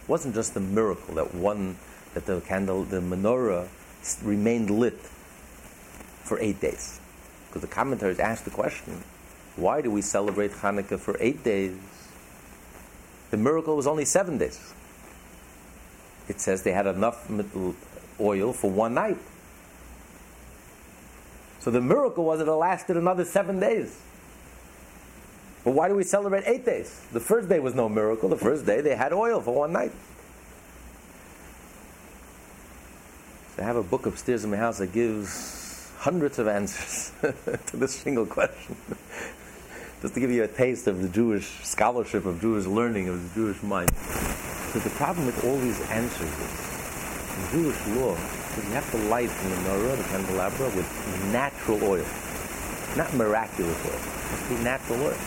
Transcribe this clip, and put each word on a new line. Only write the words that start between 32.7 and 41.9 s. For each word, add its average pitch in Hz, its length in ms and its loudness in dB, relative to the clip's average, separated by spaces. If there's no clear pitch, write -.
So - 100 -4
I - 20 -2
have 120 100 2
a 113 80 2
book 92 220 0
upstairs 107 400 0
in 104 60 0
my 101 40 2
house 110 220 2
that 92 160 -2
gives - 1040 -2
hundreds 147 420 2
of 110 80 4
answers - 640 -2
<laughs> - 460 -2
to - 80 -10
this 127 200 0
single 117 300 0
question. - 520 -2
<laughs> - 600 -16
Just - 120 -4
to 120 80 0
give 127 100 2
you 117 120 4
a 104 40 2
taste 123 400 2
of 92 140 2
the 92 80 0
Jewish 104 360 2
scholarship, 110 600 2